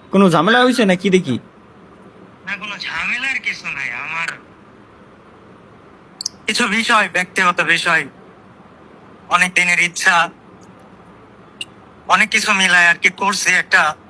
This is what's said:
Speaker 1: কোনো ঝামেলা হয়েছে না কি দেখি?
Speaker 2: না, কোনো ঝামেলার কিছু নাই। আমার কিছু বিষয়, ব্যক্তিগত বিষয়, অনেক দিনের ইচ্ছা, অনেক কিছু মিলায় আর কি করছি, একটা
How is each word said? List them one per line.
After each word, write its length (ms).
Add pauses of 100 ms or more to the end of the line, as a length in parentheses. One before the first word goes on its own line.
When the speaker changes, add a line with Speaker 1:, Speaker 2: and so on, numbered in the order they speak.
(100)
Speaker 1:
কোনো 200
ঝামেলা 320
হয়েছে 220
না 100
কি 160
দেখি? 280 (1080)
Speaker 2:
না, 100
কোনো 220
ঝামেলার 600
কিছু 280
নাই। 240
আমার 380 (2250)
কিছু 220
বিষয়, 440
ব্যক্তিগত 480
বিষয়, 460 (1200)
অনেক 260
দিনের 260
ইচ্ছা, 500 (1800)
অনেক 220
কিছু 220
মিলায় 340
আর 80
কি 140
করছি, 420
একটা 440 (160)